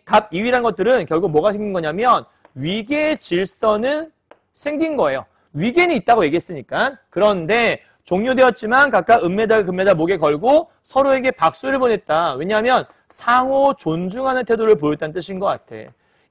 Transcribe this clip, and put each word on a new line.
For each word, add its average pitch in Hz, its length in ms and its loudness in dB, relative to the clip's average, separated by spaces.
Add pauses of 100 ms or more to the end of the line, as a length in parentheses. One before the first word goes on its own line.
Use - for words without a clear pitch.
갑 214 280 0
이 175 100 -4
위라는 247 200 0
것들은 220 420 0
결국 165 260 -2
뭐가 160 200 2
생긴 208 220 -6
거냐면 175 520 0 (300)
위계 226 600 -4
질서는 220 960 -2 (420)
생긴 302 440 -4
거예요. 135 280 -2 (280)
위계는 277 420 0
있다고 226 300 2
얘기했으니까. 165 720 -4 (120)
그런데 202 720 0 (220)
종료되었지만 247 840 2
각각 208 340 4
은메달, 208 420 2
금메달 185 300 2
목에 170 220 0
걸고 160 540 2 (120)
서로에게 262 480 0
박수를 254 480 -2
보냈다. 170 560 0
왜냐하면 214 500 0 (240)
상호 269 640 0
존중하는 226 720 -4
태도를 220 300 2
보였다는 151 380 -4
뜻인 185 260 -8
것 196 60 -4
같아. 127 300 -6 (560)